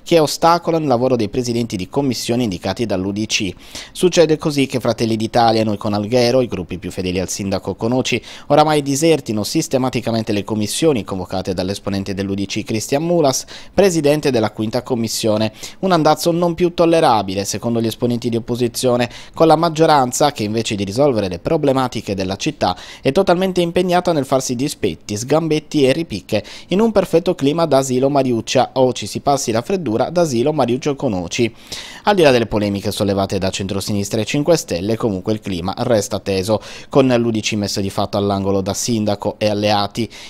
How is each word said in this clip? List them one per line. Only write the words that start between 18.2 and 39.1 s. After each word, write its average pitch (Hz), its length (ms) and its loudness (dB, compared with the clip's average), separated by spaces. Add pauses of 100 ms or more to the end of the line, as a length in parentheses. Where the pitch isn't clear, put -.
di 117 60 0
opposizione, 120 720 0 (240)
con 165 120 4
la 156 100 6
maggioranza 151 760 2
che - 100 -6
invece 110 320 -2
di 101 100 -4
risolvere 107 440 2
le 87 100 -6
problematiche 131 760 -2
della 95 220 -4
città 101 380 -2 (280)
è 135 100 2
totalmente 185 480 2
impegnata 175 540 2
nel 143 100 0
farsi 131 320 0
dispetti, 117 640 -4
sgambetti 151 680 0
e 131 60 6
ripicche 110 500 -4 (260)
in 185 120 2
un 226 120 2
perfetto 175 420 2
clima 156 320 2
da 139 120 4
asilo 131 300 2
Mariuccia, 127 640 2
o 127 220 4
ci 107 120 -8
si - 140 -8
passi 135 320 0
la 110 80 0
freddura, 123 480 -2
da 175 140 0
asilo 143 320 0
Mariuccio 135 420 0
Conoci. 110 580 -2 (500)
Al 208 100 4
di 185 80 4
là 143 80 8
delle 117 160 4
polemiche 104 440 -2
sollevate 98 480 0
da 92 120 -2
centrosinistra 101 720 -4
e 107 40 -2
Cinque 147 320 2
Stelle, 101 400 -4
comunque 104 360 -2
il 107 80 -4
clima 92 380 -6
resta 113 400 0
teso, 98 420 -2 (280)
con 135 180 4
l'U 117 240 2
D 110 100 -2
C - 140 -4
messo 104 260 -2
di 98 100 -2
fatto 104 260 -4
all'angolo 98 440 0
da 95 140 -4
sindaco 107 640 -2